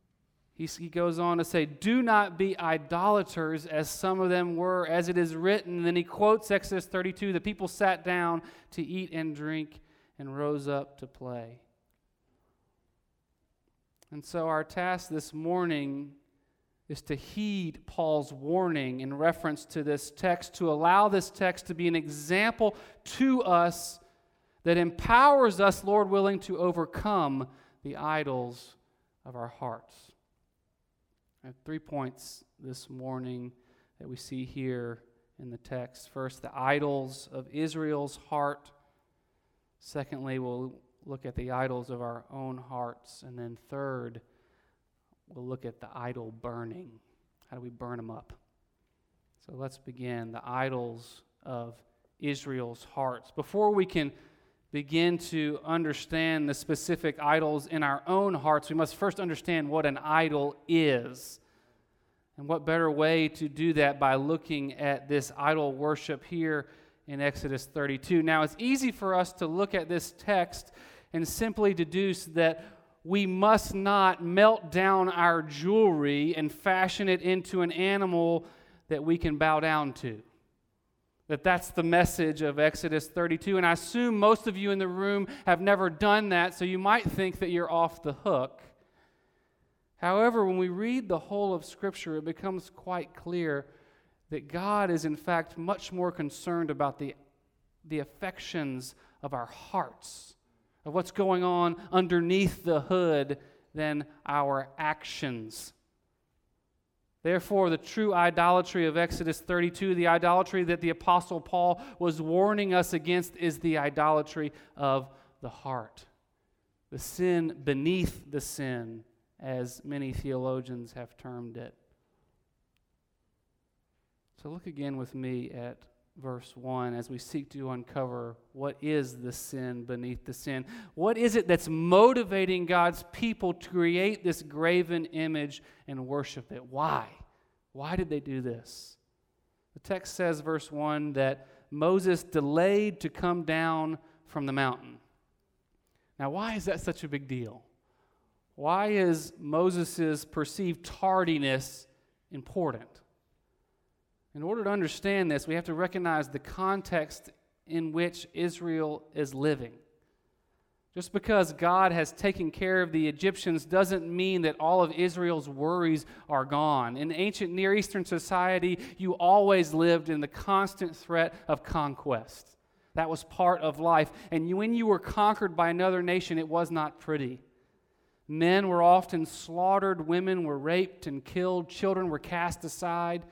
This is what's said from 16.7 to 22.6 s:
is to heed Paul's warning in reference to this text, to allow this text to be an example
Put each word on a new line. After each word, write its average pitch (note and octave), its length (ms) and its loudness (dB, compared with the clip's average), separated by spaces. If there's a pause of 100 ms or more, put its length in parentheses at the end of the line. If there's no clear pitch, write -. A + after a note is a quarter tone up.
is D3 160 -12
to D3 120 -6
heed G3 720 -6
Paul's D3+ 480 0
warning C#3+ 680 -2
in C3+ 120 -6
reference D#3 520 0
to D#3 180 -6
this C#3+ 260 -2
text, - 460 -2
to E3+ 160 0
allow F3 360 6
this G3 220 2
text - 380 -2
to F3 80 -8
be E3+ 120 0
an E3+ 80 2
example F3 800 0 (280)